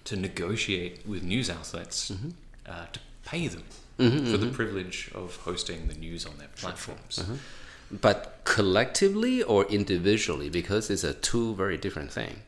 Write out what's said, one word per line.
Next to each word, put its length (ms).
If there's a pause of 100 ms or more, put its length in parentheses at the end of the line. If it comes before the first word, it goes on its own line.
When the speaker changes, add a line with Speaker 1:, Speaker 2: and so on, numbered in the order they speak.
Speaker 1:
to 120
negotiate 880
with 160
news 260
outlets, 600
Speaker 2:
Mm-hmm. 200 (380)
Speaker 1:
uh, 240
to 60 (260)
pay 220
them 160 (380)
Speaker 2:
Mm-hmm, 320
Speaker 1:
for 40
the 100
Speaker 2:
mm-hmm. 100
Speaker 1:
privilege 580
of 300
hosting 420
the 80
news 320
on 120
their 180
platforms. 640
Speaker 2:
Uh-huh. 160 (720)
But 360
collectively 1040
or 220
individually, 840
because 400
it's 140
a 100
two 400
very 240
different 320
thing. 380